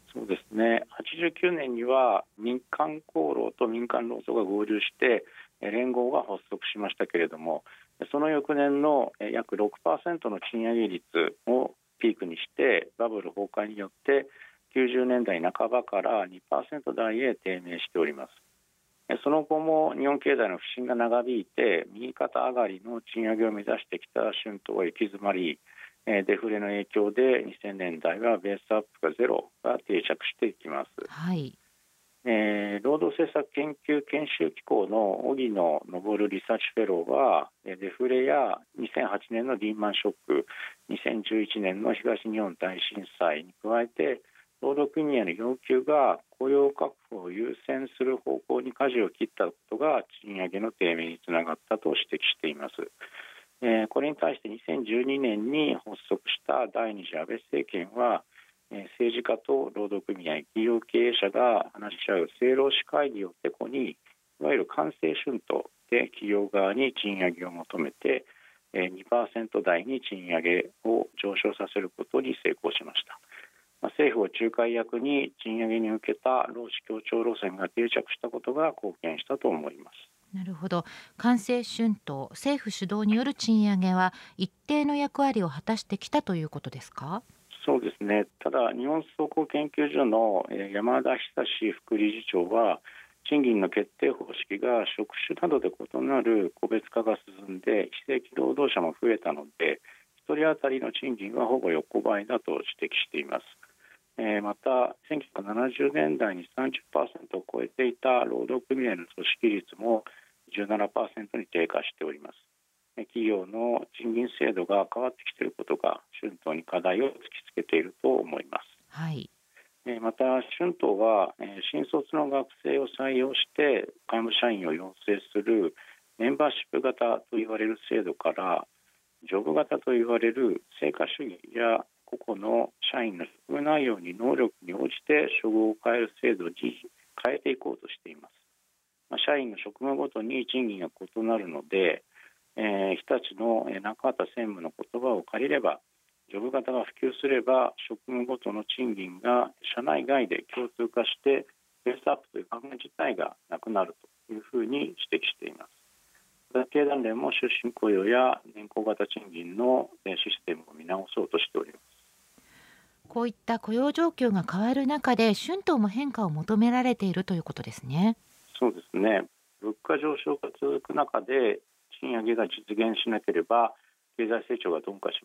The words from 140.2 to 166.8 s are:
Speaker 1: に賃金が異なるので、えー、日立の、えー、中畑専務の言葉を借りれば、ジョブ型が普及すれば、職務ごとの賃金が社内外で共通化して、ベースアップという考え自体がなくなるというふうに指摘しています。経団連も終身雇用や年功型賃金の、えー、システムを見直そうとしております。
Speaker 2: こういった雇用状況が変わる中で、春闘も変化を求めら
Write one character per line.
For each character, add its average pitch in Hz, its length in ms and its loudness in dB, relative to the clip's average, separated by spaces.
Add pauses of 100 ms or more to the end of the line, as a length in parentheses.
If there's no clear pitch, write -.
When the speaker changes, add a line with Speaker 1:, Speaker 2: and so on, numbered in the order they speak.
Speaker 1:
に 123 240 -4
賃 127 220 0
金 101 100 -4
が 87 100 -6
異 - 320 -10
な 113 160 2
る 98 120 -6
の 78 180 -10
で、 95 380 2 (500)
え 98 400 0
ー、 - 20 0
日 - 320 -2
立 - 120 -12
の、 113 280 2
え 101 100 -6
ー、 - 20 -8
中 107 280 -4
畑 95 280 -2
専 113 180 -6
務 90 80 -12
の 82 160 -8
言 - 220 -8
葉 127 80 0
を 101 160 0
借 110 200 -4
り 143 60 -2
れ 143 100 2
ば、 85 200 0 (500)
ジ - 60 -12
ョ 101 40 -6
ブ 120 120 -4
型 135 180 -2
が 127 140 -2
普 - 240 -4
及 127 120 0
す 143 60 0
れ 135 160 2
ば、 131 320 4 (140)
職 113 180 -10
務 123 180 -2
ご 127 140 -4
と - 140 -4
の 107 120 -6
賃 123 300 -4
金 92 260 -10
が 123 300 2 (240)
社 120 80 -4
内 143 240 0
外 131 220 2
で - 160 -4 (100)
共 123 140 -4
通 120 200 -2
化 120 160 0
し - 200 -4
て、 135 220 4 (380)
ベ - 100 0
ー - 80 -12
ス - 40 -20
ア 143 80 4
ッ - 40 2
プ - 140 -20
と - 60 -8
い 92 40 -6
う 90 40 -20
考 117 180 -10
え 139 120 -12
自 - 200 -16
体 107 200 -2
が - 200 -6 (120)
な 82 100 -8
く - 120 -10
な 98 140 0
る 85 120 -8 (320)
と - 40 -12
い 110 40 -6
う 107 40 -10
ふ - 180 -6
う 110 80 0
に 139 280 -4 (160)
指 - 140 -2
摘 - 20 -4
し - 140 -4
て - 80 -10
い - 60 -10
ま - 120 -20
す。 - 40 -20 (1000)
経 147 160 4
団 143 160 0
連 113 160 -2
も 143 120 -2
終 123 200 0 (120)
身 117 100 -4
雇 - 180 2
用 98 160 4
や 127 340 4 (140)
年 107 160 -16
功 110 120 -4
型 104 240 0
賃 101 240 -12
金 85 240 -12
の、 123 360 2 (160)
え 95 80 -4
ー、 - 20 -6
シ - 140 -4
ス - 160 -6
テ 85 80 -2
ム 80 140 -8
を 78 40 -20
見 78 140 -18
直 95 280 -4
そ 107 100 -2
う - 40 -4
と - 100 0
し - 140 -2
て - 60 -4
お - 60 -2
り - 60 -12
ま - 80 -20
す。 - 40 -20 (1200)
Speaker 2:
こ - 160 -4
う 240 60 0
い 226 40 -4
っ - 20 -20 (120)
た 233 120 0
雇 214 160 -4
用 269 180 4
状 330 160 2
況 254 240 2
が 185 180 2
変 170 120 -2
わ 240 100 2
る 269 140 2
中 269 280 2
で、 220 200 6
春 370 280 -4
闘 330 160 4
も 208 100 4
変 262 220 -2
化 226 140 -2
を 180 60 0
求 160 260 0
め 233 140 8
ら 247 120 4